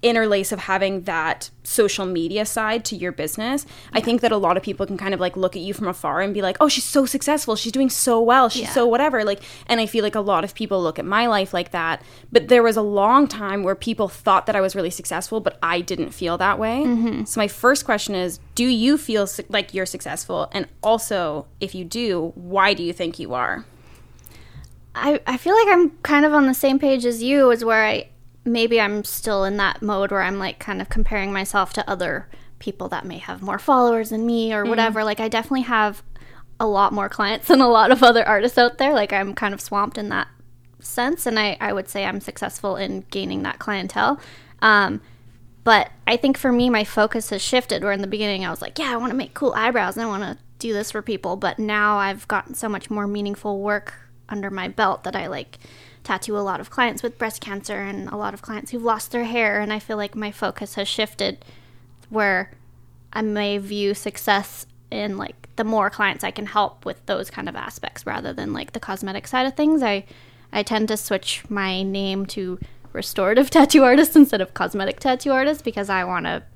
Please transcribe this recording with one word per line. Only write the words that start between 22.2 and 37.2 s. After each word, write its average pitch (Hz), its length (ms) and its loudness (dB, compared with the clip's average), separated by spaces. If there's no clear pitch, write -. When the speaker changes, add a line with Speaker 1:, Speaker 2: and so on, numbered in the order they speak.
Speaker 1:
why 190 400 2
do - 80 -6
you 170 100 -4
think 170 260 -8
you 123 160 -10
are? 123 300 -4
Speaker 2:
I, 285 320 0
I 254 100 -2
feel 349 180 0
like 440 140 6
I'm 349 220 6
kind 294 220 4
of 302 80 4
on 294 140 6
the 262 80 4
same 269 240 2
page 269 260 2
as 233 180 0
you, 262 280 6
is 240 140 2
where 220 200 4
I, 214 240 -2
maybe 233 360 2
I'm 208 240 0
still 196 400 -2
in 196 140 -2
that 196 240 0
mode 196 280 0
where 196 120 0
I'm, 190 160 -2
like, 190 200 -6
kind 190 220 -8
of 190 80 -8
comparing 202 440 2
myself 196 420 -2
to - 160 -4
other 180 380 -4
people - 300 -10
that 175 160 -8
may 175 140 -12
have 185 240 -12
more 196 160 -4
followers 240 520 4
than 220 140 -2
me 226 300 0
or 208 100 0
Speaker 1:
Mm. 233 60 0
Speaker 2:
whatever. 226 340 2
Like, 214 160 -2
I 220 80 -2
definitely 226 340 -2
have 214 400 0
a 226 80 -2
lot 202 280 2
more 202 160 -2
clients 214 380 -4